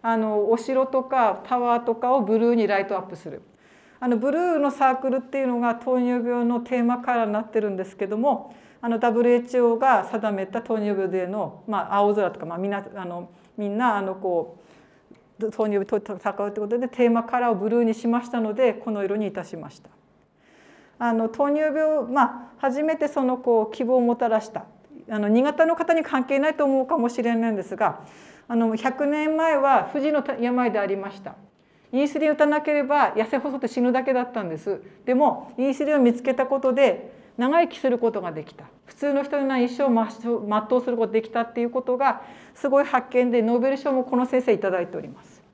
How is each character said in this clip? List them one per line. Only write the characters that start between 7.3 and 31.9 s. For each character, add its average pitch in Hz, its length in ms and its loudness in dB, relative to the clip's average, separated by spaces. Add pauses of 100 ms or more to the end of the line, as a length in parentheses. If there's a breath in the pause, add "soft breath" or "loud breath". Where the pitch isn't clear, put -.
な 214 80 0
っ 220 100 -10
て 220 100 0
る 208 100 -2
ん 190 60 -4
で 185 80 -4
す 190 120 -16
け 202 100 -4
ど 208 100 -4
も、 240 380 0 (260 loud breath)
あ 233 80 -6
の、 233 100 0
ダ 233 120 2
ブ 233 140 2
リ 240 60 6
ュ - 80 8
ー 240 40 0
エ - 20 -10
イ - 20 -14
チ 254 120 -2
オ 233 180 4
ー - 20 -4
が 254 260 4
定 220 260 -4
め 190 160 -4
た 220 160 -6
糖 226 160 -4
尿 208 120 -2
病 190 200 -2
デ 185 140 -2
ー 175 40 -6
の、 196 380 -6
ま 196 260 -4
あ、 202 40 0
青 202 180 4
空 196 160 0
と 180 80 -14
か、 156 80 -10
ま 170 80 -8
あ、 170 40 -8
み 196 100 -4
ん - 20 -2
な、 202 240 -6
あ 190 100 -12
の、 175 240 -10 (280 soft breath)
み 208 100 -4
ん 202 100 -4
な、 233 200 0
あ 196 60 -2
の、 190 120 -4
こ 185 440 -4 (840 loud breath)
う、 220 100 -4
糖 214 160 -2
尿 202 180 0
病 - 20 -10
と 214 100 -2
戦 202 480 -6
う 208 40 -4
っ 202 40 -8
て 214 80 -6
こ 208 80 -6
と 240 100 -2
で、 247 80 -2
テ 247 200 2
ー 233 40 6
マ 233 140 2
カ 247 160 -2
ラ 240 80 2
ー - 20 2
を 226 60 2
ブ 196 120 -2
ル 233 120 2
ー - 20 4
に 226 100 2
し 226 140 -4
ま 233 160 2
し - 60 -14
た 240 120 -2
の 214 140 -2
で、 247 200 2
こ 226 180 -8
の 202 100 -4
色 196 140 -2
に 214 100 -2
い 190 60 -4
た 180 100 -8
し 170 140 -12
ま 151 120 -14
し - 120 -20
た。 - 100 -20 (1120 soft breath)
あ 240 120 2
の、 226 160 2
糖 277 200 0
尿 302 280 0
病、 311 280 2
ま 254 180 2
あ、 - 260 -2 (100)
初 269 240 -2
め 320 120 2
て 302 140 -2
そ 285 160 -2
の、 254 140 0
こ 226 340 2
う、 - 20 -12
希 254 100 -4
望 254 120 2
を 247 40 4
も 240 140 2
た 233 140 -2
ら 220 120 2
し - 80 -14
た。 - 160 -10 (460)
あ 214 80 -4
の、 208 100 0
二 226 140 6
型 302 240 4
の 330 80 2
方 330 180 0
に 320 120 2
関 262 200 -2
係 269 140 0
な 302 120 2
い 311 40 -4
と 302 100 0
思 269 180 2
う 254 40 -2
か 320 120 0
も 233 100 0
し 240 120 -6
れ 233 140 0
な 226 140 0
い 220 40 0
ん 214 40 -2
で 190 80 -4
す 196 100 -10
が、 202 260 0 (500 loud breath)
あ 233 60 0
の、 226 200 2
百 262 300 -2
年 302 300 0
前 320 220 2
は 269 340 4
不 285 80 -2
治 294 100 0
の 285 140 0 (160)
病 240 320 0
で 214 60 0
あ 202 80 0
り 196 100 -2
ま 196 140 -8
し 196 100 -18
た。 - 140 -14 (580 soft breath)